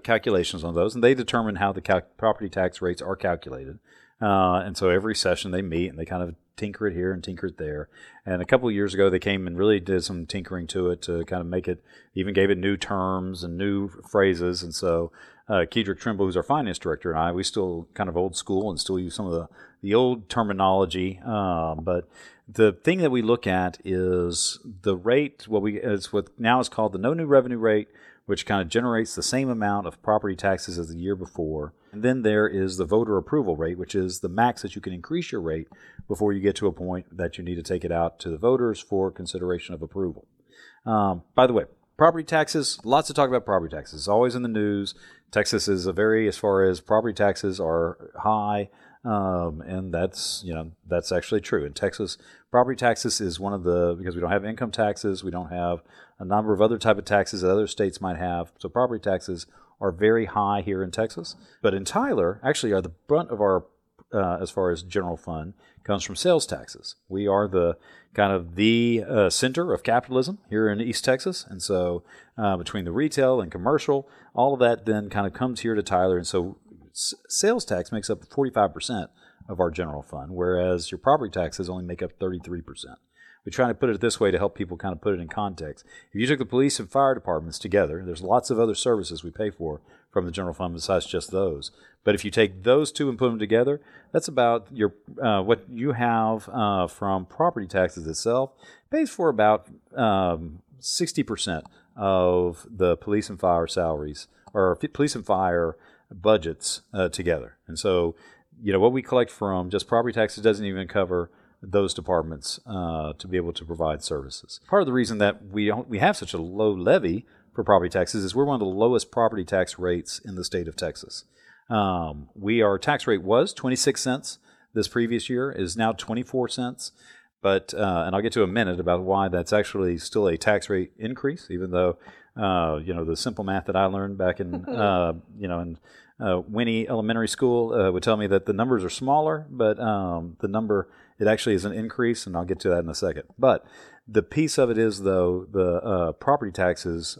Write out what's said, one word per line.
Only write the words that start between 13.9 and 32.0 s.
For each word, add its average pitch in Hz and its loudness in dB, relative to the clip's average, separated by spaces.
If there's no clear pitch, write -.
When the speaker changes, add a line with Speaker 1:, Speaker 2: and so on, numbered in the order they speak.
Speaker 1:
phrases. 90 4
And 85 -10
so, 85 0
uh, 92 4
Kedrick 98 -2
Trimble, 101 0
who's 90 0
our 87 0
finance 131 -2
director, 82 -4
and 80 0
I, 85 2
we 92 -4
still 90 -4
kind 98 -4
of 80 -6
old 90 -2
school 101 -2
and 92 -8
still 95 -2
use 90 -8
some 104 -6
of 90 -4
the, 82 -4
the 98 0
old 123 2
terminology. 95 2
Uh, 92 -2
but 87 -4
the 107 4
thing 180 0
that 160 4
we 123 2
look 113 2
at 92 0
is 90 0
the 98 -2
rate, 120 0
what 107 0
we, 104 -2
is 101 -4
what 101 -2
now 120 4
is 120 -2
called 107 0
the 92 -6
no 127 0
new 165 -4
revenue 127 4
rate, 107 2
which 101 -2
kind 101 0
of 85 -4
generates 113 0
the 90 -6
same 131 0
amount 101 0
of - -12
property 107 2
taxes 92 -2
as 82 -4
the 85 -10
year 95 -2
before. 78 -6
And 104 -12